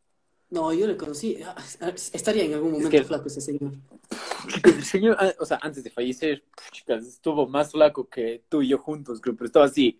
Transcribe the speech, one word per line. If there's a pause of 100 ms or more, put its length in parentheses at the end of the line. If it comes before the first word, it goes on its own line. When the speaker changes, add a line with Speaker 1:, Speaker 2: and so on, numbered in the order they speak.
(500)
Speaker 1:
No,
yo
le
conocí,
ah, (240)
ah, (200)
estaría
en
algún
Speaker 2:
Es
Speaker 1:
momento
Speaker 2:
que
Speaker 1:
flaco
ese
señor. (880)
Speaker 2:
el
señor,
ah,
o
sea,
antes
de
fallecer, (260)
chicas,
estuvo
más
flaco
que
tú
y
yo
juntos,
creo,
pero
estaba
así,